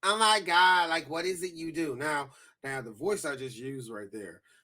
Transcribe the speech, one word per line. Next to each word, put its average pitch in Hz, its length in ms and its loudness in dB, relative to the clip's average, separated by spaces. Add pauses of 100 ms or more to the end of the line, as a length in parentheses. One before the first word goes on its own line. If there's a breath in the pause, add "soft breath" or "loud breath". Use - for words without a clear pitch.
Oh 202 160 2
my 214 220 6
God, 175 500 6
like, 165 180 0
what 165 160 -6
is 180 180 -4
it 180 120 -6
you 165 180 -8
do? 151 240 -4
Now, 143 340 -2 (320 loud breath)
now 135 200 -6
the 117 80 -10
voice 151 340 -4
I 147 120 -4
just 127 200 -10
used 127 340 -10
right 104 220 -10
there. 98 300 -12 (220 soft breath)